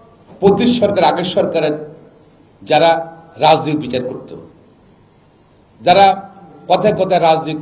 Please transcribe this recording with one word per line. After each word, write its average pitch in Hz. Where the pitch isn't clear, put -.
প্রতি 202
সরকার, 190
আগের 175
সরকারের 160
যারা 156
রাজনৈতিক 156
বিচার 123
করত, 113
যারা 185
কথায় 208
কথায় 180
রাজনৈতিক 160